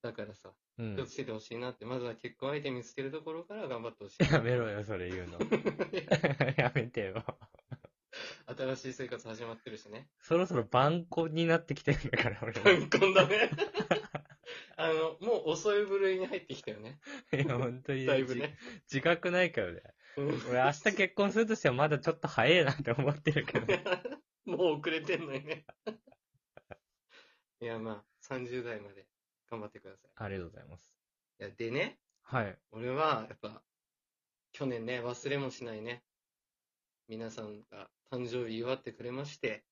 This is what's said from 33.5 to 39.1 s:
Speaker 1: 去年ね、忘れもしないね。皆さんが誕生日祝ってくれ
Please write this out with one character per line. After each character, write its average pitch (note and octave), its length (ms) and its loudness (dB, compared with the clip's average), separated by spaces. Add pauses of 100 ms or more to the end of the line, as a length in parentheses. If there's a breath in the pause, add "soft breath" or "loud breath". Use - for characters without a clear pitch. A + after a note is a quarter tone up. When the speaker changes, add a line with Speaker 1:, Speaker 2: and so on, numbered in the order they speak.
Speaker 1:
去 C#3+ 140 -6
年 A#2 180 -4
ね、 B2 160 -4
忘 A#2+ 280 -6
れ C#3 100 0
も C3+ 120 -2
し C3 140 -12
な A2+ 100 -8
い G#2+ 80 -10
ね。 A#2+ 220 -10 (1040)
皆 A2+ 220 -8
さ A2 120 -12
ん G#2+ 180 -12 (100)
が G2+ 200 -18 (200)
誕 B2 180 -4
生 A#2+ 200 -4
日 A2+ 100 -6
祝 B2 160 -2
っ C3 80 -8
て A#2 100 -10
く A#2+ 100 -16
れ A#2+ 100 -6